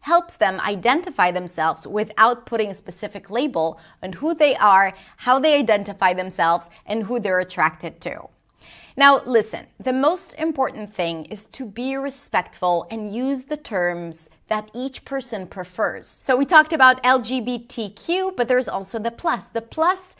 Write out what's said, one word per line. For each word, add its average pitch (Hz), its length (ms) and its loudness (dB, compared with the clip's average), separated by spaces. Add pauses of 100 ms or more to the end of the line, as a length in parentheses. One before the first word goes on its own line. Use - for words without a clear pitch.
helps 339 340 0
them 190 240 0
identify 214 720 0
themselves 170 560 -4
without 220 580 0
putting 214 240 -2
a 190 60 -10
specific - 560 -14
label 208 480 -2 (240)
on 185 100 -10
who 294 220 -4
they 294 220 4
are, 196 360 6 (240)
how 254 220 2
they 294 180 4
identify 202 560 2
themselves, 180 560 0 (160)
and 220 180 -4
who 233 160 -4
they're 190 200 0
attracted 170 640 -2
to. - 260 -10 (720)
Now, 277 280 6
listen, 226 400 0 (120)
the - 140 -4
most 277 440 0
important 233 580 -4
thing 165 320 -4
is - 220 -14
to - 180 -12
be 247 320 -6
respectful 185 920 -4
and 214 240 -10
use 262 300 -4
the 302 140 -8
terms 175 720 -6 (180)
that 214 260 -6
each 262 300 -10
person 226 440 -8
prefers. 180 600 -6
So - 300 -2
we 277 80 2
talked 311 260 4
about 262 340 4
L 262 140 4
G 240 220 -4
B 240 180 -6
T 233 300 -10
Q, 381 480 -4
but 240 100 0
there's 254 220 0
also 196 280 -8
the 220 140 -4
plus. 240 340 -4
The - 160 -6
plus 330 580 -2